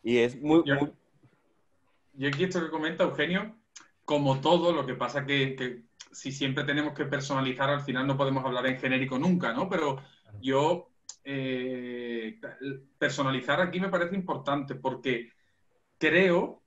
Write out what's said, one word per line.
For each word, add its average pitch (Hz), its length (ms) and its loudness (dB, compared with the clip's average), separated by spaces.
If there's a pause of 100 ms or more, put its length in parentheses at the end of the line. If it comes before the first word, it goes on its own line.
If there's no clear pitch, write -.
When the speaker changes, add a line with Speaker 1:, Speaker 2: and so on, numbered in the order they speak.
Speaker 1:
Y 117 160 4
es 123 220 2
muy, 156 240 6
Speaker 2:
Yo, 139 100 4
Speaker 1:
muy 143 180 0 (1200)
Speaker 2:
yo 139 140 -4
aquí 143 160 0
esto 180 180 0
que 156 80 -4
comenta 160 340 -2
Eugenio, 170 520 -2 (500)
como 143 360 2
todo, 170 300 4
lo 143 140 0
que 127 100 -4
pasa 123 300 -4
que, 135 300 0
que 123 280 -8 (280)
si - 200 -10
siempre 139 320 -2
tenemos 147 300 -2
que 147 120 -4
personalizar, 139 640 -2
al 139 120 0
final 131 240 -2
no 135 120 0
podemos 135 280 0
hablar 123 220 -2
en 131 120 -2
genérico 131 380 0
nunca, 160 360 2
¿no? 170 160 -2
Pero 147 320 0 (200)
Speaker 3:
Claro. 104 200 -20
Speaker 2:
yo, 143 500 2 (320)
eh, 123 1160 -6 (580)
personalizar 143 640 0
aquí 180 180 0
me 190 100 -2
parece 175 260 0
importante 143 600 -4
porque 123 560 -4 (680)
creo 175 680 4